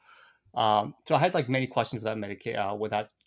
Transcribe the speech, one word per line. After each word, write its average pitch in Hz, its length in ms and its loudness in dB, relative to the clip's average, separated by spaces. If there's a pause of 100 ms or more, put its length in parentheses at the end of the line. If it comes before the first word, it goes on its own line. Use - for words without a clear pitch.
(540)
Um, 110 400 2 (140)
so 156 80 4
I 135 40 6
had, 185 140 2
like, 143 160 0
many 131 180 0
questions 120 340 -2
with 110 40 -4
that 110 120 -4
medica-, 104 380 -6
uh, 101 200 -2
with 104 160 -4
that 104 200 -2 (140)